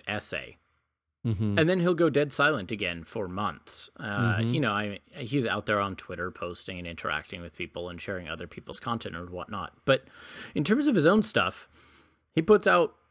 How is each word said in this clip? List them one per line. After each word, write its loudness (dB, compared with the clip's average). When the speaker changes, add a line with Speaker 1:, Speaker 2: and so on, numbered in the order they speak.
Speaker 1:
essay. -6
Speaker 2:
Mm-hmm. 0
Speaker 1:
And 6
then 4
he'll 4
go 4
dead 2
silent 2
again -4
for -6
months. -6
Uh, 0
Speaker 2:
Mm-hmm. 0
Speaker 1:
you 0
know, 2
I, -2
he's -2
out -2
there 2
on -2
Twitter -8
posting -10
and -8
interacting -6
with -14
people -8
and -10
sharing -8
other -8
people's -14
content -6
or -10
whatnot. -10
But 4
in 0
terms 4
of 6
his 6
own 8
stuff, -2
he 2
puts 6
out 4